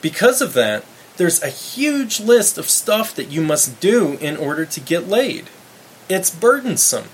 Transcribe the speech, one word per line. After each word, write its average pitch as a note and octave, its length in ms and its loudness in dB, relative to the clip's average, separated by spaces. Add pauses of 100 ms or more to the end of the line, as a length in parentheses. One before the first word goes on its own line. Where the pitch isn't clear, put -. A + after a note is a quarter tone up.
Because G#3+ 360 2
of G3 140 -4
that, G#2+ 320 2 (320)
there's F3 240 2
a C#3+ 80 -4
huge C4+ 680 -4
list A3 400 4
of - 100 -6
stuff G#3+ 460 0
that C#3 160 -8
you D#3+ 100 -2
must D3+ 380 0
do F#3 420 2
in D3 160 -4
order D3+ 280 -4
to D#3 140 -10
get E3 280 -2
laid. A3 420 -2 (580)
It's F#3 220 -2
burdensome. A3+ 840 0